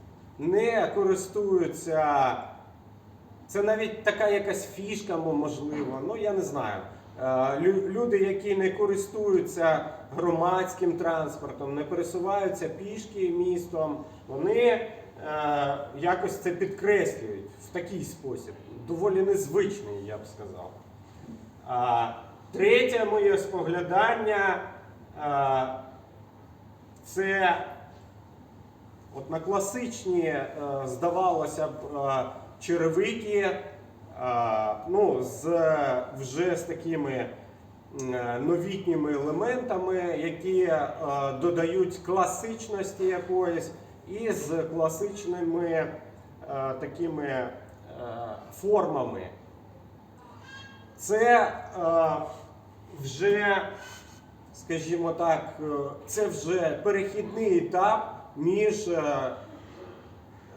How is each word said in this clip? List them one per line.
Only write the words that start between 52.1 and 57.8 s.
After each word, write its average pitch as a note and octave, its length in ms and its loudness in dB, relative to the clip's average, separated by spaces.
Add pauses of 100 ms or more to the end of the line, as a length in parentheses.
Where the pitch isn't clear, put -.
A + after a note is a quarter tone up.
вже, G3+ 600 2 (920)
скажімо E3 580 -2
так, D#3+ 480 0
е, D3+ 40 -6 (440)
це G#3 200 0
вже D#3+ 560 0
перехідний G3+ 720 2
етап G3+ 580 2 (200)